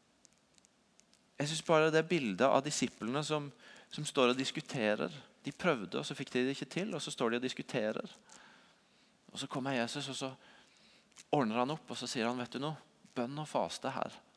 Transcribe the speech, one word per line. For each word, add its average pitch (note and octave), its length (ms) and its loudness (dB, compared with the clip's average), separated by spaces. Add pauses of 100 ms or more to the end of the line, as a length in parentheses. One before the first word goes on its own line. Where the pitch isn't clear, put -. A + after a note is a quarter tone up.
(1400)
Jeg D3 100 -2
synes D#3+ 160 -4
bare D#3+ 240 8
det D#3+ 160 4
bildet B2+ 400 2
av C3+ 160 6
disiplene C3 640 -2
som, D3 240 -2 (400)
som D3+ 160 -6
står B2 240 6
og B2+ 80 2
diskuterer C3 720 0 (360)
de C#3+ 80 -8
prøvde, C3 400 0
og C#3 80 -2
så D3 140 -6
fikk - 160 -8
de B2+ 100 4
det C3+ 140 0
ikke - 180 -10
til, G3+ 160 -2
og E3 80 -4
så D3 140 -8
står A#2 180 0
de A#2+ 80 0
og B2+ 60 -4
diskuterer. A2+ 680 -4 (1160)
Og G2 80 -12
så C#3 80 -8
kommer C3+ 300 -2
Jesus, C3+ 340 -2
og B2 80 -8
så C3 120 -6 (1000)
ordner A#2+ 320 4
han C3+ 80 0
opp, D#3 160 -6
og A#2+ 120 -8
så B2 100 -6
sier A#2 180 0
han, B2 140 -2
«Vet A#2+ 160 -8
du - 20 -4
noe? D3+ 160 -4 (400)
Bønn C3 240 -4
og D3+ 80 -8
faste A#2 480 -2
her, - 160 -4 (260)